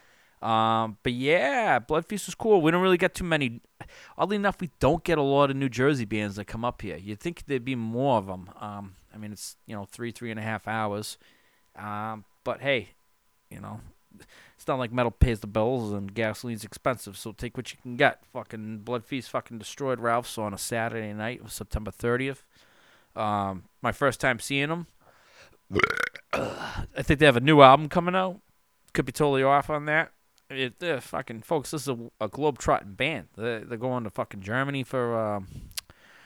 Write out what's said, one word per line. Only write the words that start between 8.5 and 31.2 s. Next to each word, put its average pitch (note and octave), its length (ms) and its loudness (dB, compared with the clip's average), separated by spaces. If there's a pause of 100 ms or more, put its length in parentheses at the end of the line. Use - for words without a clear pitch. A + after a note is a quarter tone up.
Um, G2+ 360 -12 (180)
I G#2+ 40 -18
mean, G#2+ 140 -12
it's, - 240 -14 (100)
you A2+ 80 -14
know, G2+ 120 -10
three, A#2 260 -10
three A#2 180 -10
and A2 80 -8
a G#2+ 60 -8
half A2 240 -6
hours. G#2+ 500 -4 (600)
Um, G#2+ 480 -8 (180)
but B2 160 -4
hey, B2+ 300 0 (600)
you G2+ 120 -16
know, G#2 180 -14 (800)
it's - 100 -20
not C#3 120 0
like A#2 120 -4
metal A#2+ 200 2
pays A#2+ 280 2
the G#2+ 80 -12
bills A2 460 0
and G2 200 -6
gasoline's A2 520 -4
expensive, G#2 500 -6
so - 160 -12
take A#2 240 -10
what B2 160 -10
you - 100 -18
can B2 140 -10
get. B2+ 380 4
Fucking A2 460 -10
Blood A2+ 260 -6
Feast C3 240 -8
fucking A#2+ 280 -6
destroyed B2 440 -4
Ralph's A#2 360 0
on G#2 160 -4
a G2 40 -8
Saturday A2+ 560 -4
night, G#2+ 360 -8
September G#2+ 420 -8
thirtieth. B2+ 520 -2 (720)
Um, G2+ 480 -2 (180)
my A#2 120 0
first C3+ 260 0
time B2+ 220 0
seeing C#3 280 -2
'em. E3+ 180 -6 (1500)
I - 680 -6
think C#3 180 2
they D3+ 60 8
have B2+ 120 8
a A#2+ 40 2
new D3 200 8
album C#3 280 12
coming F3+ 260 0
out. F#3 260 -2 (520)
Could C#3+ 120 0
be C3+ 60 -10
totally C#3 300 2
off C#3 300 4
on D3 140 -4
that. D3+ 260 0 (380)
It, C3+ 340 -6
uh, D#3 160 0
fucking, A2+ 420 -8